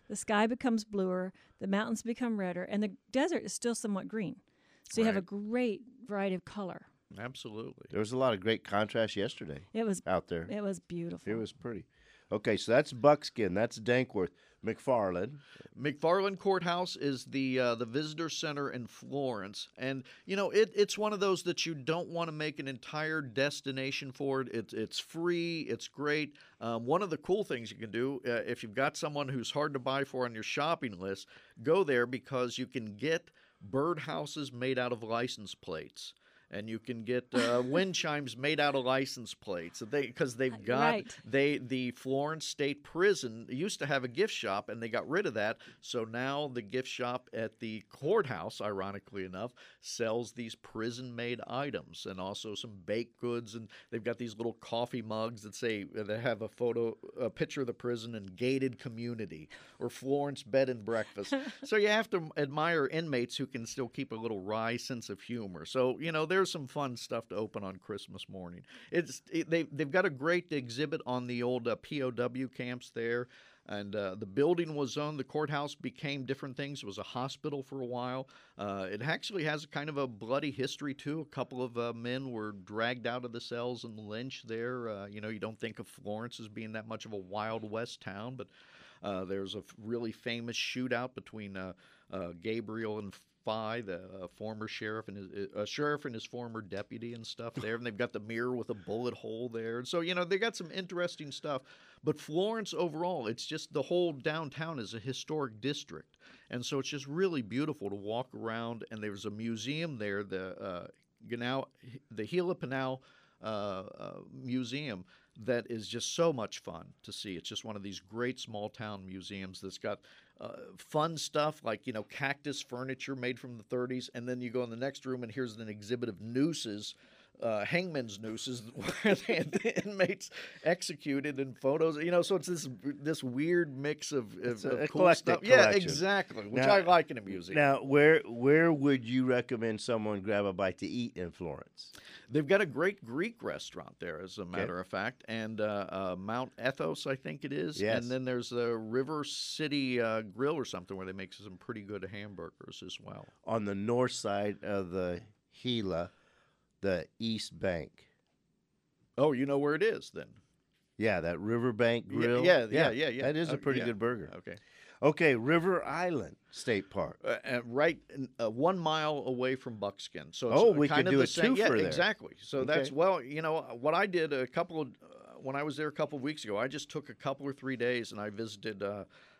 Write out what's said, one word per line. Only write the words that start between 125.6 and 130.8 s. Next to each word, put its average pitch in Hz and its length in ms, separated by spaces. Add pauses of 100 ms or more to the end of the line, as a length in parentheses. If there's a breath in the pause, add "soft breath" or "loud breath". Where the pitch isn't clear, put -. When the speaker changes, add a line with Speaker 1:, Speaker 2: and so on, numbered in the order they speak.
Speaker 2:
exhibit 107 400
of 92 120
nooses, 120 720 (480 soft breath)
uh, 107 220
hangman's 139 560
nooses 113 480
<laughs> - 340
where 208 120
they - 220
had 160 160
the 202 340
inmates 196 420 (360 loud breath)
executed 147 760